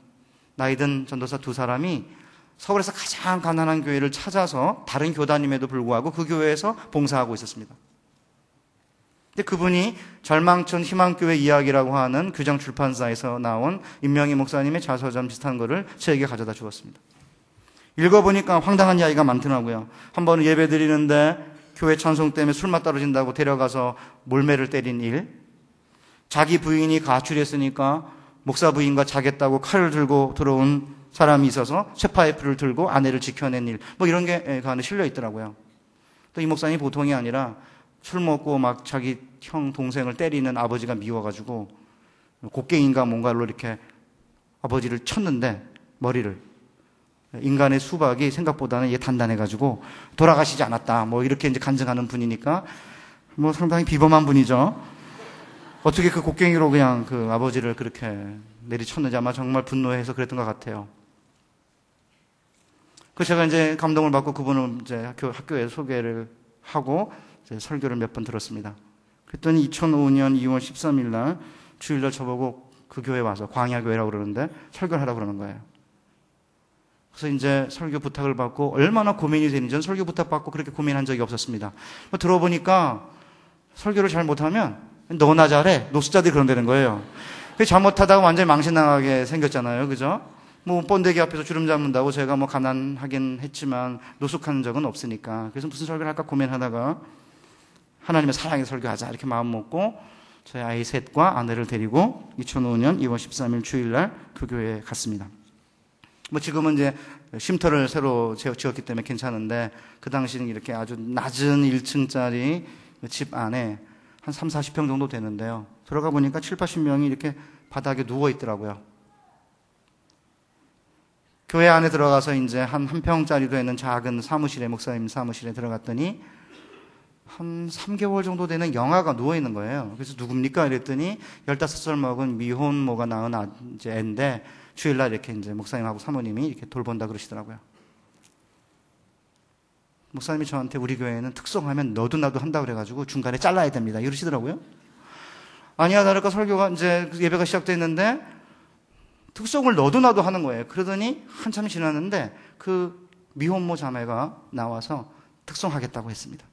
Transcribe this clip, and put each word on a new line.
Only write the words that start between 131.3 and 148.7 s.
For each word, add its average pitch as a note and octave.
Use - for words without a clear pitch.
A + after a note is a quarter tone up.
열다섯 C#3+
살 D#3
먹은 B2+
미혼모가 A#2+
낳은 A#2
아, G#2
이제 A2+
애인데 A2
주일날 C3
이렇게 A2
이제 G#2
목사님하고 G#2+
사모님이 B2+
이렇게 B2
돌본다 A#2
그러시더라고요. G#2+
목사님이 D3+
저한테 C3+
"우리 B2+
교회는 B2
특송하면 C#3+
너도 A#2
나도 C3+
한다 D3+
그래가지고 A#2+
중간에 B2+
잘라야 F3
됩니다." A2+
이러시더라고요. C#3
아니야 F#3
다를까 G3
설교가 G3
이제 F3
그 E3+
예배가 E3+
시작됐는데 F3